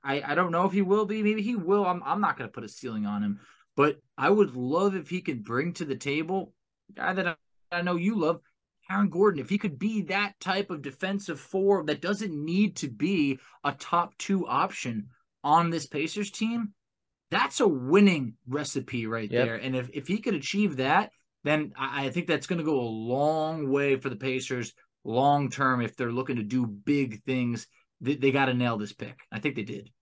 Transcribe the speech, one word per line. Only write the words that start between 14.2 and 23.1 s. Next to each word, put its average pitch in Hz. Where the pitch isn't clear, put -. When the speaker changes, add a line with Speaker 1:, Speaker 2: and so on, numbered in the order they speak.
Speaker 1:
option 123
on 165
this 165
Pacers 160
team, 226
that's 240
a 226
winning 147
recipe 123
right 110
Speaker 2:
Yep. 120
Speaker 1:
there. 113
And 131
if, 127
if 143
he 196
could 220
achieve 170
that, 156
then 151
I, 135
I -
think 170
that's 147
gonna 170
go 147
a -
long 143